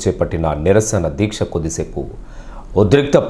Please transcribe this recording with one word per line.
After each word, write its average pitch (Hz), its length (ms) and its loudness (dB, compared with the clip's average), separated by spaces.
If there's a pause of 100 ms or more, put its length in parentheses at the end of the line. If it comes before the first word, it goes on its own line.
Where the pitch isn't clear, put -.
చేపట్టిన 80 500 0 (120)
నిరసన 98 540 2
దీక్ష 104 240 -2 (120)
కొద్దిసేపు 80 480 -4 (800)
ఉద్రిక్త 143 340 4 (120)